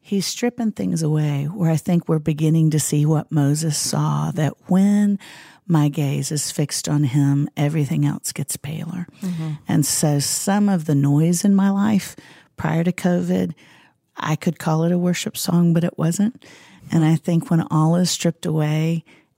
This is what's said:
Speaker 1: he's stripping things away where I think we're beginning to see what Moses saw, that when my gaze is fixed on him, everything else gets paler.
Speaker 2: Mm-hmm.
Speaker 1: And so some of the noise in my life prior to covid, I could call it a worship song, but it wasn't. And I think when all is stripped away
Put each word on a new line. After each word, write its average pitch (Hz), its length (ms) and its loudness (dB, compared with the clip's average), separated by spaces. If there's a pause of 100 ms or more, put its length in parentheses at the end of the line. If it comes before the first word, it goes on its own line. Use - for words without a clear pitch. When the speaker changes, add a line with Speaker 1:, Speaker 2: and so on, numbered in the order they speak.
Speaker 1:
he's 196 260 -2
stripping 240 460 -4
things 180 300 -4
away 151 420 0
where 165 260 0
I 160 60 2
think 175 320 0
we're 160 100 2
beginning 156 520 2
to 151 100 0
see 147 260 0
what 156 260 0
Moses 147 460 0
saw, 151 540 -2
that 143 220 -2 (140)
when 202 500 2 (480)
my 151 220 2
gaze 143 440 -2
is 151 180 -6
fixed - 380 -4
on 147 160 2
him, 143 520 2
everything 147 480 0
else - 280 -4
gets - 240 -8
paler. 165 500 -10 (160)
Speaker 2:
Mm-hmm. 165 280 -6 (180)
Speaker 1:
And 156 180 0
so 147 320 0
some 202 500 0
of 175 180 0
the 151 80 2
noise 147 500 2
in 202 100 4
my 196 160 4
life 196 460 0 (400)
prior 160 280 -2
to 175 80 0
covid, 180 600 -2 (640)
I 156 200 -2
could - 220 -2
call 160 260 0
it 170 80 2
a 180 60 2
worship 180 380 -2
song, 170 360 2
but 165 120 2
it - 140 -4
wasn't. 175 460 0 (460)
And 165 140 4
I 160 120 4
think 165 340 -2
when 165 200 2
all 160 260 2
is 180 140 0
stripped - 340 -4
away 156 600 -2 (340)